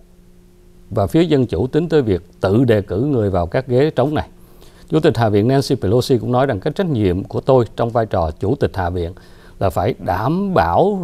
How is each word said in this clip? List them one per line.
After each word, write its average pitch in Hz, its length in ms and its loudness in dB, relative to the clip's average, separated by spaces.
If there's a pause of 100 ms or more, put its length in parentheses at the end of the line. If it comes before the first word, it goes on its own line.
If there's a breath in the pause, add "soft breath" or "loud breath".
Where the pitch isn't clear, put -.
(880)
và 104 180 0
phía 165 160 2
Dân 147 220 2
Chủ 104 220 -2
tính 151 220 -2
tới 151 120 2
việc 101 200 0 (200)
tự 101 220 4
đề 113 180 4
cử 95 200 -4
người 123 280 0
vào 90 160 0
các 127 220 -4
ghế 131 280 2
trống 139 180 0
này. 123 140 -4 (640 soft breath)
Chủ 135 100 0
tịch 151 180 2
Hạ 113 120 2
viện 104 180 2
Nancy 135 280 0
Pelosi 117 420 2
cũng 113 140 -4
nói 123 140 2
rằng 127 140 -2
cái 151 140 -4
trách 190 160 -4
nhiệm 101 340 0
của - 180 -8
tôi 127 240 4 (100)
trong 117 140 -2
vai 113 160 0
trò 87 340 -2
Chủ 107 160 0
tịch - 220 -2
Hạ 90 120 -2
viện 90 240 -4 (460 loud breath)
là 98 100 0
phải 98 300 -2
đảm 143 540 -2
bảo 135 500 2